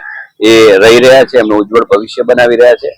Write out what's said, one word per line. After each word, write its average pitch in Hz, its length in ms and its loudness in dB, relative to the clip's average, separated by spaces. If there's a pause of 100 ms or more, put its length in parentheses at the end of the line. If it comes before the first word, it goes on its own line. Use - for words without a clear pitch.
(480)
એ 110 300 2
રહી 113 220 2
રહ્યા 131 240 4
છે, 127 140 -4
એમનું 107 220 -2
ઉજ્જવળ 104 380 -2
ભવિષ્ય 110 260 -8
બનાવી 120 320 0
રહ્યા 120 180 2
છે. 135 240 -10